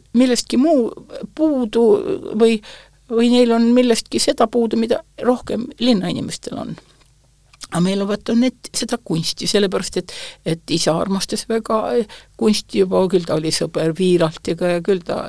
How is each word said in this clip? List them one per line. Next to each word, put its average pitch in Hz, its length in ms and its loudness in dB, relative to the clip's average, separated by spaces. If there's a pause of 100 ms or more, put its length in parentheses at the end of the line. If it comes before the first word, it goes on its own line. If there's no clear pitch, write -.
(120)
millestki 240 480 2
muu 285 300 4 (440)
puudu 247 520 2 (520)
või, 226 220 4 (500)
või 240 220 2
neil 247 220 4
on 233 200 4
millestki 240 480 2
seda 285 240 2
puudu, 226 320 0
mida 226 240 0 (200)
rohkem 233 440 -6 (140)
linnainimestel 190 760 -2
on. - 200 -10 (920)
Aga 170 160 -2
meil 196 160 0
on, 196 80 -4
vaat, 214 240 -4
on 233 80 4
need, - 320 -2
seda - 240 -6
kunsti, - 540 -6
sellepärast 190 500 -2
et, - 140 -10 (320)
et 165 260 -4
isa 156 240 0
armastas 196 540 -4
väga, 220 320 -2 (160)
eh, - 180 -4 (220)
kunsti 214 420 0
juba, 185 300 2
küll 185 180 0
ta 151 80 0
oli 156 160 -2
sõber 160 460 -2
Viiraltiga 175 800 0
ja - 20 -8
küll 185 240 -2
ta 160 240 -6